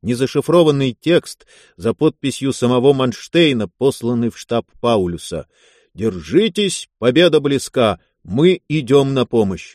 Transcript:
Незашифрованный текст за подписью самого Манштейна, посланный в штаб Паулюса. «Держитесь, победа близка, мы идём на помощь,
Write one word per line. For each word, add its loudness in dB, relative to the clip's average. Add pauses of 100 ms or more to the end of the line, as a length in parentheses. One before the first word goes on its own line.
Незашифрованный 0
текст -2 (300)
за -2
подписью -2
самого 2
Манштейна, 0
посланный -2
в -10
штаб -6 (140)
Паулюса. -2 (460)
«Держитесь, -2 (120)
победа 4
близка, -2 (240)
мы 0
идём 2
на 0
помощь, -2